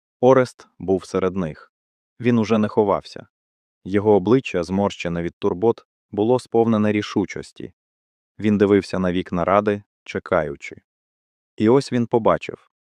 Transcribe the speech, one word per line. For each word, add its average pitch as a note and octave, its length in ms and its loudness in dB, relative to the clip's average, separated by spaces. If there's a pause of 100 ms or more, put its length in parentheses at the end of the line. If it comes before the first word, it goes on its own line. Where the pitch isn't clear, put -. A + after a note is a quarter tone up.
(200)
Орест B2+ 480 2 (100)
був F2+ 260 -2
серед F#2 320 -4
них. D#2+ 360 -8 (480)
Він A#2+ 180 2
уже A2 200 0
не G#2 100 0
ховався. G2 580 -2 (580)
Його G#2 300 2
обличчя, G2 480 0
зморщене F2 600 -4
від E2+ 160 -8
турбот, G2+ 480 -2 (240)
було A2 280 0
сповнене A2 540 0
рішучості. F#2+ 800 -6 (680)
Він G#2 200 0
дивився G2+ 400 2
на F#2 140 -2
вікна F2 320 -4
Ради, G2+ 380 2 (220)
чекаючи. D#2 760 -6 (760)
І G#2+ 120 0
ось B2+ 240 2
він A#2+ 140 -2
побачив. - 640 -2 (180)